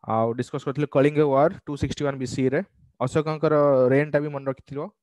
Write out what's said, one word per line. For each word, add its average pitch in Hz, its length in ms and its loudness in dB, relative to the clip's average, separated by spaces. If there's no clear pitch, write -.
ଆଉ 113 300 0
discuss 127 320 -8
କରିଥିଲୁ 143 220 -4
କଳିଙ୍ଗ 147 320 2
War 147 460 2
two 147 100 -8
sixty 143 300 -6
one 139 120 -4
ବିସି 127 320 -2
ରେ, 151 140 -2
ଅଶୋକଙ୍କର 156 540 0
reign 143 220 2
ଟା 147 80 0
ବି 151 80 -4
ମନେ 139 180 -8
ରଖିଥିବ 139 420 -8